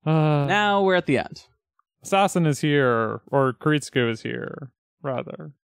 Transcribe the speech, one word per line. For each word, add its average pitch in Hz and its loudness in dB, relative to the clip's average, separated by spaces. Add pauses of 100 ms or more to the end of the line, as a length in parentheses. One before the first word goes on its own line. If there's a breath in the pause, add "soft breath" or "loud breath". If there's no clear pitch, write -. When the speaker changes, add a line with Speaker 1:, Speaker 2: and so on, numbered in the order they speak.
Speaker 1:
Uh, 151 2
Speaker 2:
Now 202 2
we're 190 4
at 175 0
the 127 2
end. - -8 (580)
Speaker 1:
Assassin 190 0
is 143 0
here, 120 0 (100)
or 135 2
Kiritsugu 139 0
is 113 -6
here, 120 -8 (320)
rather. 139 -10 (120)